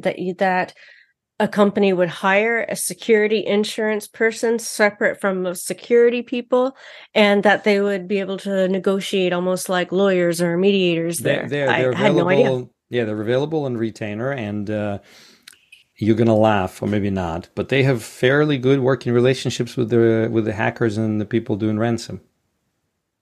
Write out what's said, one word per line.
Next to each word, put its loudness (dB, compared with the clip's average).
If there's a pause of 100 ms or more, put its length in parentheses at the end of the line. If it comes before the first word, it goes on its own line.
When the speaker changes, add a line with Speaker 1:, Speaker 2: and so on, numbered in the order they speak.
Speaker 1:
that -4
you, -6
that -2 (640)
a 0
company 2
would 2
hire 0
a -8
security 0
insurance -2
person -2
separate 0
from -2
the -4
security 0
people, -2 (360)
and 4
that 2
they 2
would -4
be -2
able -6
to -2
negotiate 0
almost -2
like -2
lawyers 2
or 0
mediators 0
Speaker 2:
They're, 0 (100)
Speaker 1:
there. -
Speaker 2:
they're, 0
Speaker 1:
I 2
Speaker 2:
they're 0
Speaker 1:
had 2
no 2
idea. 4
Speaker 2:
available. -2 (160)
Yeah, 0
they're -4
available 0
on -4
retainer, -4
and, -6
uh, -4 (1040)
you're 6
gonna 4
laugh, 2
or -4
maybe 0
not, -4
but -6
they 2
have 0
fairly 0
good 2
working 0
relationships 0
with -2
the, 4
with 0
the -4
hackers -2
and -2
the -4
people -4
doing -2
ransom. -4 (1000)